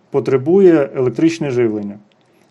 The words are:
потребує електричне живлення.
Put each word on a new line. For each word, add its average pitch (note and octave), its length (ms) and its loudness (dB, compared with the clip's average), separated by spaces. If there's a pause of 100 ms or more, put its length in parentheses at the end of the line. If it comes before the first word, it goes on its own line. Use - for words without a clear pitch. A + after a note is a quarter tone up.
потребує C#3+ 840 2
електричне C#3+ 560 -2
живлення. G#2+ 480 -4 (520)